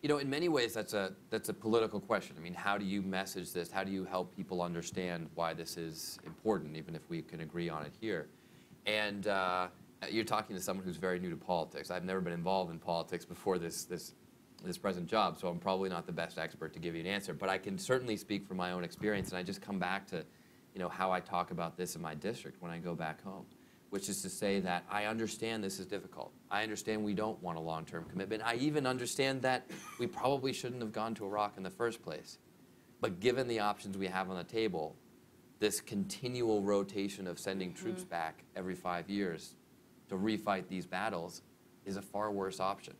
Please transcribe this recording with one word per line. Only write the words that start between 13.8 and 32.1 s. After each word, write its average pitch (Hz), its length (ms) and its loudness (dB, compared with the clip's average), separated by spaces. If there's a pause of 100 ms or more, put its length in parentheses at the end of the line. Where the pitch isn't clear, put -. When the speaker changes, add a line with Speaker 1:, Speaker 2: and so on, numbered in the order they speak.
Speaker 1:
this, - 300 -6 (500)
this 90 120 -4
present 90 300 0
job, 92 320 4
so - 100 -4
I'm 85 100 0
probably 95 300 2
not 85 160 -2
the 92 80 -6
best 82 240 -2
expert 80 360 -4
to - 80 -10
give 85 140 -2
you 82 80 -4
an 82 40 -2
answer. 98 260 -2
But 95 160 -2
I 95 100 4
can 95 200 -4
certainly 123 380 2
speak 98 280 -2
from 92 120 -6
my 90 160 0
own 90 100 0
experience, 98 460 0
and 92 100 -4
I 90 60 -2
just 95 160 -4
come 98 180 -4
back 92 300 0
to, 82 160 -4 (500)
you 98 60 -6
know, 87 80 0
how 92 240 2
I 90 80 4
talk 87 320 0
about 85 240 -2
this 90 180 -2
in 82 80 -6
my 80 120 -4
district 101 460 -6
when 85 120 -8
I 82 60 -6
go 85 180 -4
back 78 260 -4
home, 98 240 -10 (440)
which 98 180 -2
is 98 140 -2
to 95 80 -4
say 98 300 2
that 87 280 0
I 104 180 2
understand 113 560 0
this 95 180 -2
is 90 60 -6
difficult. 92 460 -8 (180)
I 101 120 2
understand 107 420 0
we 104 100 2
don't 107 280 0
want 85 160 -2
a - 20 -4
long-term 80 480 -4
commitment. 98 360 -2
I 117 100 4
even 143 320 4
understand 127 560 2
that 127 260 4 (300)
we 123 80 2
probably 131 460 2
shouldn't 127 280 -2
have 110 120 -4
gone 110 240 0
to 104 100 -6
Iraq 104 300 2
in 95 80 -6
the 92 60 -2
first 113 320 0
place. - 360 -8 (640)